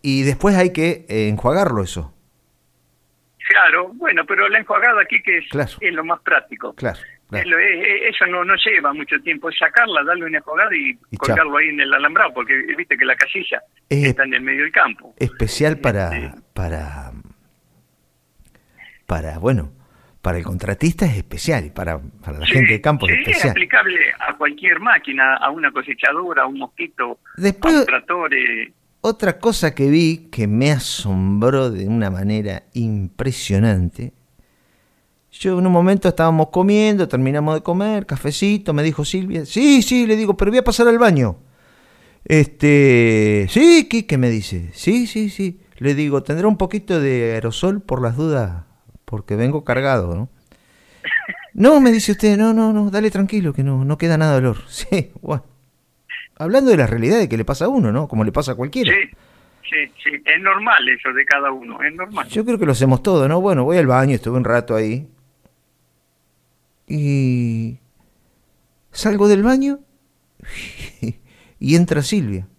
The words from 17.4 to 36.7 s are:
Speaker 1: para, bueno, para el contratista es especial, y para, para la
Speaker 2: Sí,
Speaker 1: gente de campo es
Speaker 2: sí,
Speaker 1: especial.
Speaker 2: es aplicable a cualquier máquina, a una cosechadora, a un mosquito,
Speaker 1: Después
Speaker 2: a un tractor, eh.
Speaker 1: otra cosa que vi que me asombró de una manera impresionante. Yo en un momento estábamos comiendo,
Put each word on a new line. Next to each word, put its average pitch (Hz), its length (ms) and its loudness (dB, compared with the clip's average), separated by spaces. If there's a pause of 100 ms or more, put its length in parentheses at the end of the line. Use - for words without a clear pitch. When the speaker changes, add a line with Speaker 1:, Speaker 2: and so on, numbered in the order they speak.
Speaker 1:
para, 78 340 -6
bueno, 90 320 -2 (500)
para 87 180 -2
el 85 40 -8
contratista 98 640 -2
es 135 100 0
especial, 101 500 -4
y 73 40 -14
para, 82 300 -8
para 73 400 -14
la 78 80 -8
Speaker 2:
Sí, - 60 0
Speaker 1:
gente 131 200 4
de - 80 -2
campo 151 260 0
es - 80 2
Speaker 2:
sí, 247 60 -2
Speaker 1:
especial. 330 260 0
Speaker 2:
es 127 40 2
aplicable - 460 0 (220)
a - 160 -6
cualquier 151 460 -2
máquina, 135 560 0
a - 140 -2
una 151 200 -2
cosechadora, 143 720 -2
a 131 40 0
un 135 120 -10
mosquito, 139 600 -10 (180)
Speaker 1:
Después 202 380 0
Speaker 2:
a 294 40 4
un 269 60 2
tractor, 170 480 -2
eh. 120 400 -4 (280)
Speaker 1:
otra 214 380 -2
cosa 190 340 0
que 139 160 0
vi 160 400 2
que 110 180 -2
me 120 240 2
asombró 113 1000 0
de 98 180 -4
una 110 220 0
manera 98 540 -4 (100)
impresionante. 104 1400 -2 (1200)
Yo 185 280 -2
en 185 80 2
un 185 40 4
momento 185 380 4
estábamos 160 400 2
comiendo, 202 580 2